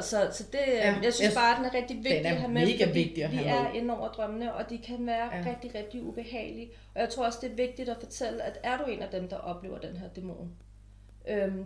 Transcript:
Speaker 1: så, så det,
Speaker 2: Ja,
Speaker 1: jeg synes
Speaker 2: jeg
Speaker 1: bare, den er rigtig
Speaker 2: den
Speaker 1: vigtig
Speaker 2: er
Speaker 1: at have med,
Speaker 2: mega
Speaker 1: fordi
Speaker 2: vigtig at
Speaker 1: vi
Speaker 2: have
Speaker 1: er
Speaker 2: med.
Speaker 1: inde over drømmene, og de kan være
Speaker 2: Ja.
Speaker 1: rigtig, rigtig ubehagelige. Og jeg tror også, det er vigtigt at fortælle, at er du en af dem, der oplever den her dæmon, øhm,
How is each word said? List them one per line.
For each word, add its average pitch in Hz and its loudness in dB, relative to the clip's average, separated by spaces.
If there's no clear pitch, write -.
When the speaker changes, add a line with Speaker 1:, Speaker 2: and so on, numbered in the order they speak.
Speaker 1:
så, 202 2
så - -8
det, 269 0
Speaker 2:
Ja, 214 6
Speaker 1:
jeg 233 6
synes - 0
Speaker 2:
jeg 208 6
Speaker 1:
bare, 240 6
den 262 0
er 254 -2
rigtig 247 0
Speaker 2:
den - -8
Speaker 1:
vigtig 160 4
Speaker 2:
er 170 2
Speaker 1:
at 165 2
have 247 0
med, 165 6
Speaker 2:
mega 208 6
Speaker 1:
fordi 165 4
Speaker 2:
vigtig 160 2
at 156 0
Speaker 1:
vi - 0
Speaker 2:
have - 2
Speaker 1:
er 240 4
Speaker 2:
med. 233 -2
Speaker 1:
inde 240 0
over 226 -4
drømmene, 220 -4
og 226 -6
de 240 -8
kan 240 -6
være 233 0
Speaker 2:
Ja. 180 -2
Speaker 1:
rigtig, 240 -6
rigtig 214 -8
ubehagelige. 226 -8
Og 196 2
jeg 233 2
tror 240 0
også, 233 0
det 254 -4
er 214 -10
vigtigt 247 -2
at 226 -4
fortælle, 226 -4
at - -6
er 247 0
du 294 -2
en 240 -2
af - -6
dem, 185 -4
der 196 -8
oplever 175 -8
den 175 -10
her 180 -10
dæmon, 175 -10
øhm, 196 0